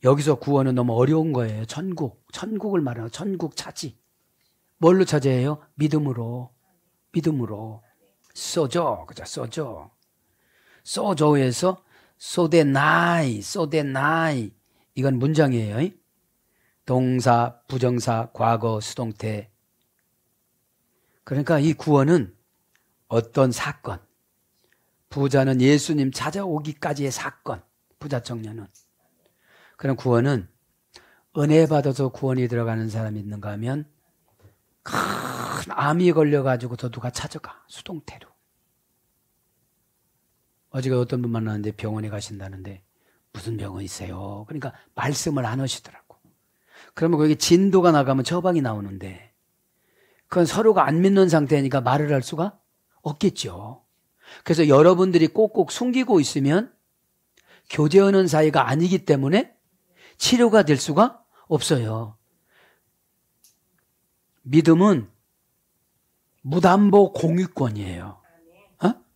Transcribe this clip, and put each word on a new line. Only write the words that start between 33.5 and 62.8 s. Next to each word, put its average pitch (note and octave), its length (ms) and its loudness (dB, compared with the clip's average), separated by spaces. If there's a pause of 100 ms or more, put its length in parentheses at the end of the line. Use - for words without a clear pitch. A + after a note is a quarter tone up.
하면 B2+ 340 -8 (1000)
큰 - 100 -14 (760)
암이 E3 440 2
걸려가지고도 C3 800 0
누가 B2 180 -8
찾아가, - 580 -14
수동태로. - 600 -16 (2500)
어저께 C3 260 -2
어떤 B2 260 -2
분 A#2+ 100 -4
만났는데 G#2+ 400 -4
병원에 G#2+ 380 -8
가신다는데 G2 760 -14 (500)
"무슨 A2 240 -10
병원 G2 260 -10
있어요?" G2 640 -12
그러니까 C#3 260 -12 (200)
말씀을 C#3+ 520 -4
안 A#2 140 -4
하시더라고. - 580 -10 (760)
그러면 E3 240 0
거기 D3+ 180 4
진도가 F3+ 560 4
나가면 C3+ 320 2
처방이 F3 380 -2
나오는데 G2 720 -10 (920)
그건 F3 180 2
서로가 F#3+ 400 4
안 D#3+ 160 2
믿는 F#3+ 280 6
상태니까 C#3+ 520 2
말을 C#3+ 320 0
할 C3+ 80 0
수가 E3 380 -6 (420)
없겠죠. A#2+ 840 -6 (600)
그래서 E3 240 2
여러분들이 E3+ 600 6
꼭꼭 G#3 440 0
숨기고 B3 480 0
있으면 D3 540 0 (960)
교제하는 F#3+ 580 4
사이가 D3+ 420 2
아니기 E3+ 360 0
때문에 D3 500 0 (600)
치료가 A3+ 460 4
될 D3 140 4
수가 F3+ 460 0 (240)
없어요. A2+ 720 -2 (2250)